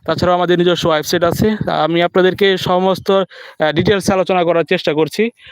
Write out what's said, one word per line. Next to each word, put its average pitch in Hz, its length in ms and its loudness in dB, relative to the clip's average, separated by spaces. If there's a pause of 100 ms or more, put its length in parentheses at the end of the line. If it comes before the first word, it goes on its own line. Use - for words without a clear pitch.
তাছাড়াও 175 300 0
আমাদের 175 240 2
নিজস্ব 175 300 0
ওয়েবসাইট 160 340 0
আছে। 202 480 0
আমি 160 300 0
আপনাদেরকে 185 560 2
সমস্ত, 185 540 0
আহ, 175 600 -2
ডিটেলস 180 400 0
আলোচনা 185 320 0
করার 165 200 0
চেষ্টা 170 300 -2
করছি, 160 360 -2 (220)